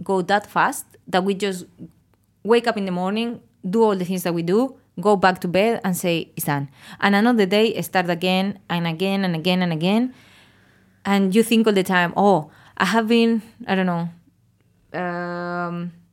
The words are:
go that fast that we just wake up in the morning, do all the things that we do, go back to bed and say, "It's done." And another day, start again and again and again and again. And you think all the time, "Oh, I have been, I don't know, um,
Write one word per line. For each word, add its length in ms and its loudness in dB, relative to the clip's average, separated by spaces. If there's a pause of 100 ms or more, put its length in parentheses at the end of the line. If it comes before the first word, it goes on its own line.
go 180 -2
that 260 0
fast 380 -2 (220)
that 180 0
we 80 0
just 320 -4 (800)
wake 240 2
up 100 -2
in 80 -4
the 60 -4
morning, 500 -4 (280)
do 140 2
all 120 4
the 100 -4
things 180 -4
that 100 -2
we 100 -2
do, 320 0 (260)
go 140 4
back 260 2
to 60 -6
bed 360 0
and 140 -2
say, 400 -2
"It's 80 -8
done." 240 -2 (320)
And 140 2
another 320 4
day, 340 2
start 280 -2
again 500 -2 (100)
and 180 -2
again 380 -2
and 100 -2
again 260 0
and 120 0
again. 400 0 (920)
And 300 2
you 80 6
think 240 2
all 60 2
the 100 2
time, 320 0
"Oh, 340 2 (280)
I 80 0
have 240 0
been, 320 2 (260)
I 80 0
don't 180 0
know, 160 -4 (880)
um, 920 -6 (220)